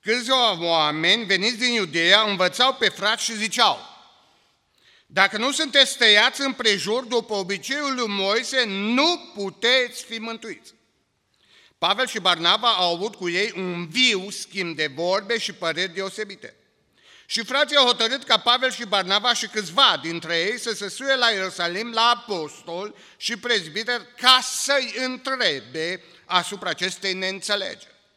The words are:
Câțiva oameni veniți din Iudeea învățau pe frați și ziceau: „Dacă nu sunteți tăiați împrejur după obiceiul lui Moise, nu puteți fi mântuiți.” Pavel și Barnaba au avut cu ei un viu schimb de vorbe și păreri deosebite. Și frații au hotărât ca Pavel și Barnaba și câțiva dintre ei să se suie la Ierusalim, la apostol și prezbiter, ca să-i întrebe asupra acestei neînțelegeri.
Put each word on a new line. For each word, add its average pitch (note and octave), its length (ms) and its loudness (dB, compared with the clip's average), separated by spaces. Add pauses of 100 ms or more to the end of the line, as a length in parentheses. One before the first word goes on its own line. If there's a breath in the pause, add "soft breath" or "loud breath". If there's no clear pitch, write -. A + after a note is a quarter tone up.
Câțiva A#3 600 2
oameni E3 600 2
veniți G3 320 0
din A#3+ 160 0
Iudeea F3+ 500 4
învățau G3+ 520 2
pe A#3 140 0
frați G#3+ 360 -2
și A3+ 120 -4
ziceau: G#3 420 2 (1300 soft breath)
„Dacă F#3+ 320 2
nu B3+ 140 0
sunteți C#4 440 2
tăiați A3+ 440 6
împrejur A3+ 640 0
după A3+ 300 -2
obiceiul A3+ 600 -4
lui A#3+ 140 -2
Moise, G#3+ 580 0
nu A#3+ 680 0
puteți A#3 720 0
fi A3+ 140 -12
mântuiți.” A3 560 -12 (1040 soft breath)
Pavel G3+ 280 0
și A3+ 120 -6
Barnaba F3+ 500 2
au F3+ 260 2
avut G3+ 200 -6
cu F3+ 140 -6
ei F#3+ 280 0
un F3 320 -6
viu G#3 420 2
schimb E3+ 460 -8
de D3+ 180 -2
vorbe G3 440 -2
și - 140 -6
păreri E3+ 420 -4
deosebite. F#3+ 640 -10 (680 soft breath)
Și A3+ 180 -4
frații C#4+ 320 0
au C4+ 100 6
hotărât A#3+ 380 0
ca A3 140 4
Pavel B3+ 340 2
și A#3+ 140 -8
Barnaba G3+ 480 0
și A3+ 120 -4
câțiva G3+ 560 2
dintre E3 360 -4
ei G#3 200 -2
să A#3 160 -6
se G3+ 140 -10
suie C4+ 260 -2
la A#3+ 160 2
Ierusalim, F#3+ 640 -4
la A3+ 100 2 (140)
apostol F#3 760 -8 (220 loud breath)
și - 200 -6
prezbiter, G#3+ 640 -2 (200)
ca B3+ 220 6
să-i C4 540 -2
întrebe F#3 1080 -4 (200 loud breath)
asupra F#3 460 -2
acestei F#3 440 -4
neînțelegeri. F#3+ 760 -6 (260)